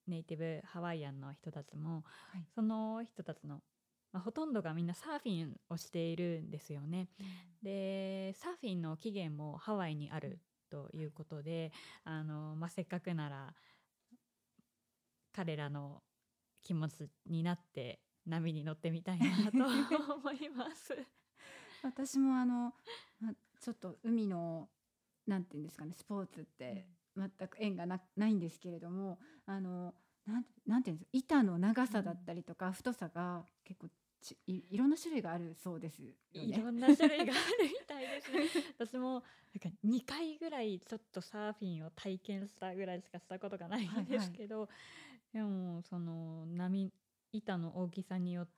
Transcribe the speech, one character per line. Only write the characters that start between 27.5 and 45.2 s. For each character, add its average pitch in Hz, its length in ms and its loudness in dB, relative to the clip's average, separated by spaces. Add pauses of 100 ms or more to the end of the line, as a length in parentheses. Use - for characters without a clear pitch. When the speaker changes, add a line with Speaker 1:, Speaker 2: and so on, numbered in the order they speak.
Speaker 2:
縁 208 180 0
が 175 100 -2
な-、 185 100 0
Speaker 1:
う - 20 -6
ん。 - 40 -8 (140)
Speaker 2:
な 208 120 4
い 220 60 8
ん 202 40 6
で 170 100 2
す 165 100 -8
け 180 120 -8
れ 170 100 -6
ど 170 100 -8
も、 190 280 -4 (280)
あ 196 140 -4
の、 180 340 -4 (320)
な 226 140 0
ん、 240 60 -4 (200)
な 226 140 6
ん - 20 0
て 214 80 0
い - 20 0
う 160 40 0
ん - 20 -10
で 175 60 -12
す - 0 -
か、 - 80 -20
板 262 300 6
の 185 160 6
長 226 280 6
さ 214 160 2
だ 180 100 -2
っ 180 120 -10
た 170 80 -4
り 170 120 -6
と 165 100 -12
か、 185 140 -2
Speaker 1:
う - 20 2
ん。 - 20 -4
Speaker 2:
太 247 200 -2
さ 180 160 -4
が 175 360 -4 (200)
結 - 160 -16
構 - 80 -12 (320)
ち-、 - 160 -14 (100)
い-、 185 240 -2
い 196 60 -2
ろ 247 100 6
ん 277 40 10
な 311 60 6
種 330 160 -4
類 262 100 2
が 165 100 -2
あ 175 60 -2
る 170 240 -6
そ 180 120 -4
う 160 60 -6
で 160 100 -4
す 147 100 -18
よ 139 80 -12
ね。 127 60 -16 (180)
Speaker 1:
い 175 200 -2
ろ 220 180 0
ん 233 80 0
な 262 180 12
種 311 120 8
類 311 180 6
が 262 60 2
あ 262 40 4 (260)
る - 20 10
み 277 60 4 (160)
た 285 140 -6
い 254 60 -2
で 277 140 -4
す 262 120 -8
ね。 294 320 4 (100)
Speaker 2:
<laughs> - 40 -20
Speaker 1:
私 233 200 -2
も 254 160 0
な 247 40 -2
ん 247 40 -6 (500)
か 202 100 -16
二 226 200 6
回 311 360 -4
ぐ 330 100 -2
ら 285 140 0
い 202 180 0
ち - 140 -12
ょ - 20 -6
っ 214 40 -8 (120)
と 190 80 -4
サ 208 300 -4
ー - 20 -6
フ 214 120 -6
ィ 170 180 -2
ン 156 40 -8
を - 40 -8
体 190 280 -4
験 196 280 -4
し 202 80 -16
た 185 200 -4
ぐ 190 120 -2
ら 180 80 -2
い 180 80 -4
し - 80 -20
か - 80 -10
し - 80 -12
た 190 120 -6
こ 196 120 -6
と 196 80 -6
が 170 100 -8
な 202 100 0
い 214 80 0
ん 202 180 0
で 220 160 2
す 185 120 -2
け 208 140 -8
ど、 220 160 -4
Speaker 2:
は 208 40 -4
い - 20 -20
は - 60 -20
い。 - 40 -20 (540)